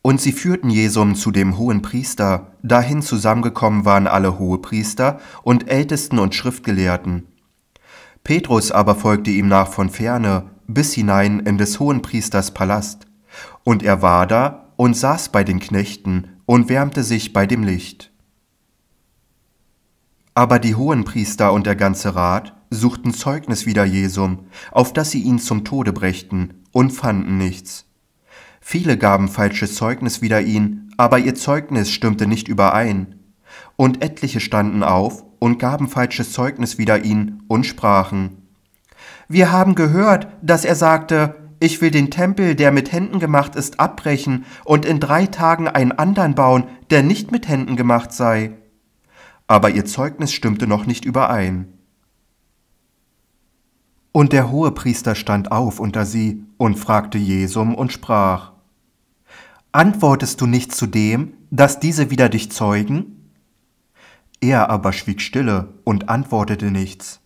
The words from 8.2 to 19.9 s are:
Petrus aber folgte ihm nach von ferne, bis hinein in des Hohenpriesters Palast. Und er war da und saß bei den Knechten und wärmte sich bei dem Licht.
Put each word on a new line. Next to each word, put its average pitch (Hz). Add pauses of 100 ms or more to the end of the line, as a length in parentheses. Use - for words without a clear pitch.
Petrus 127
aber 104
folgte 104
ihm 101
nach 98
von 95
ferne, 110 (180)
bis 143
hinein 101
in 104
des 104
Hohenpriesters 120
Palast. 202 (580)
Und 113
er 98
war 90
da 127
und 123
saß 143
bei 101
den 95
Knechten 98 (160)
und 120
wärmte 139
sich 110
bei 101
dem 113
Licht. - (2250)